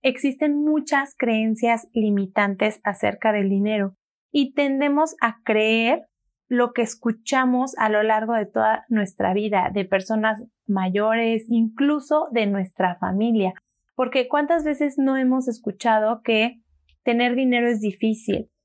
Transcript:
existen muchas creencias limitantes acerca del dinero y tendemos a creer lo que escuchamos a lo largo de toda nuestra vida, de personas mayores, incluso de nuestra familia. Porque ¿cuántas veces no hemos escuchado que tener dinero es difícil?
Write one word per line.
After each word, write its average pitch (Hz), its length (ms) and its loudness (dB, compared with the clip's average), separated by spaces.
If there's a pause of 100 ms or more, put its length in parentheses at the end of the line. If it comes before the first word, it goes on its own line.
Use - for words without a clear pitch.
existen 269 520 0
muchas 294 600 0
creencias 226 760 0
limitantes 202 880 0
acerca 208 500 -2
del 202 160 0
dinero 196 460 0 (360)
y 277 220 0
tendemos 285 680 0
a - 240 -2
creer 226 640 0 (420)
lo 240 260 0
que 240 100 0
escuchamos 254 960 -2
a 220 100 -2
lo 214 140 2
largo 220 300 0
de 220 120 0
toda 220 420 -2
nuestra 196 460 -2
vida, 202 400 0
de 196 100 -2
personas 214 600 -2 (220)
mayores, 220 840 0
incluso 277 840 0
de 226 140 0
nuestra 190 540 -2
familia. 190 560 0 (400)
Porque 254 320 -2
¿cuántas 294 360 0
veces 294 360 -2
no 269 180 2
hemos 254 300 2
escuchado 220 760 0
que 226 380 0 (420)
tener 240 320 2
dinero 247 320 2
es 233 140 0
difícil? 214 720 -2 (140)